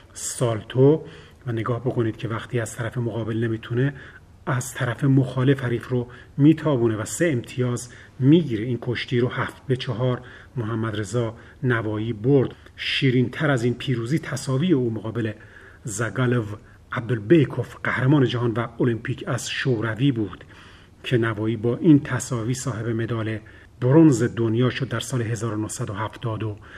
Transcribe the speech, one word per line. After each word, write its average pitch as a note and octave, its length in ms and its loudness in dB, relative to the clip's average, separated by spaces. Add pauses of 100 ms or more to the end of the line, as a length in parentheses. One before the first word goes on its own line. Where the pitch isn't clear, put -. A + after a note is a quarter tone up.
(120)
سالتو. C3 920 2 (420)
و B2 60 -4
نگاه A2+ 280 -2
بکنید A#2 360 -2
که A2+ 120 -10
وقتی A2+ 320 -4
از - 160 -8
طرف A2+ 220 -6
مقابل A2+ 380 -4
نمیتونه، A#2 580 -2 (520)
از C3 280 -4
طرف A#2+ 300 -4
مخالف C3+ 600 2
حریف A#2 240 -4
رو B2 200 -2 (280)
میتابونه C#3 600 4
و G#2+ 80 -4
سه - 240 -2
امتیاز B2 600 -4 (300)
می‌گیره. C3 460 4
این A#2+ 180 -4
کشتی A#2+ 380 -2
رو B2 80 2
هفت - 380 -8
به C3 100 0
چهار B2 440 -2 (360)
محمد A2 440 -4
رضا A2+ 340 -2 (280)
نوایی A2+ 500 -2
برد. B2 420 2 (220)
شیرین B2+ 540 2
تر D3+ 200 0
از A#2+ 140 0
این A#2+ 100 2
پیروزی A#2+ 440 -2
تساوی C3+ 540 -2
او B2 180 2
مقابل A2 420 -4 (520)
زاگالو A#2+ 600 -2 (480)
عبدالبیکوف، A#2 920 2
قهرمان C3 420 4
جهان A#2 240 -2
و A#2 160 -2 (140)
المپیک B2 460 -2
از B2+ 240 -6
شوروی A2+ 640 0
بود G#2 320 -4 (600)
که B2 140 2
نوایی A2+ 380 0
با A#2 200 -2
این D3 240 8
تساوی A#2+ 540 -4
صاحب A2+ 340 -6
مدال A2 500 -4 (420)
برنز C3+ 420 8 (140)
دنیا A#2 340 2
شد A2+ 180 -6
در A#2 120 -4
سال A#2+ 220 -4
هزار A2 320 -4
و - 20 -4
نهصد G#2+ 340 -6
و - 20 -8
هفتاد G#2+ 500 -8
و G#2 140 -6 (220)